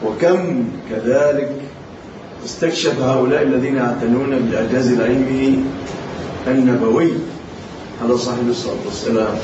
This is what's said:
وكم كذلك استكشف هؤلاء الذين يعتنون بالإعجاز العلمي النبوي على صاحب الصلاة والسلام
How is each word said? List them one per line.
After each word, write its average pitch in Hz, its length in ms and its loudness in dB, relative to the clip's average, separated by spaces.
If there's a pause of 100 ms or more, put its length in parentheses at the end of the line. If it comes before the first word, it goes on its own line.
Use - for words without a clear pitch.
وكم 143 580 2 (260)
كذلك 139 600 2 (920)
استكشف 160 560 0
هؤلاء 127 420 2
الذين 135 340 2
يعتنون 123 540 0
بالإعجاز 120 640 2
العلمي 131 720 2 (840)
النبوي 127 680 4 (920)
على 120 140 4
صاحب 120 300 -2
الصلاة - 280 -2 (100)
والسلام 110 580 0